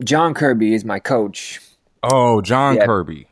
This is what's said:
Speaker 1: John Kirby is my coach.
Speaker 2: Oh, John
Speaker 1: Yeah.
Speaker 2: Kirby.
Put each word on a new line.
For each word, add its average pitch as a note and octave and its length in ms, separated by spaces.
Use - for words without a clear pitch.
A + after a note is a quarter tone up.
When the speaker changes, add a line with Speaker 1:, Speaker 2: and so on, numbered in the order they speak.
Speaker 1:
John D#3 300
Kirby A2+ 400
is G#2+ 100
my G2+ 160
coach. - 600
Speaker 2:
Oh, A#2+ 380
John C3 340
Speaker 1:
Yeah. G#2 100
Speaker 2:
Kirby. E2 460